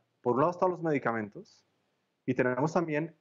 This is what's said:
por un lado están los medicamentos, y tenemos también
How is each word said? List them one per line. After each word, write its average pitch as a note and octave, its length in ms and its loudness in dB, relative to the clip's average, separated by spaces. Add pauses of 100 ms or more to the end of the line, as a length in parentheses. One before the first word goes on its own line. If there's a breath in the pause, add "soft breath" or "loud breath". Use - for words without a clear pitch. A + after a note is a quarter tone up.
(200)
por A#2+ 140 0
un C3 80 4
lado E3+ 100 2
están F3+ 180 2
los E3 120 -6
medicamentos, B2+ 840 -4 (600)
y B2+ 100 -2
tenemos B2+ 380 2
también E3 480 -2